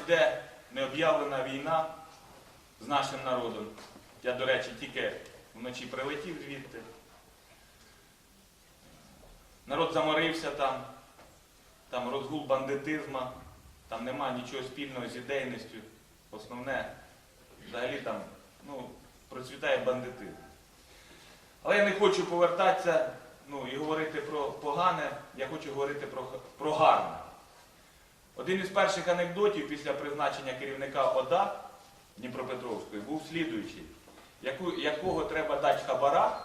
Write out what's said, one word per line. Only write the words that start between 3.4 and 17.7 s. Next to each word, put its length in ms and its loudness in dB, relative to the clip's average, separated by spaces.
Я, 100 0
до 140 0
речі, 240 2
тільки 320 -2
вночі 320 -10
прилетів 600 -6
звідти. 320 -12
Народ 260 2
заморився 580 2
там, 340 0
там 200 -2
розгул 360 -4
бандитизма, 840 0
там 160 -6
нема 260 -2
нічого 320 -6
спільного 460 -8
з 80 -10
ідейністю. 600 -4
Основне, 600 -6
взагалі 320 -4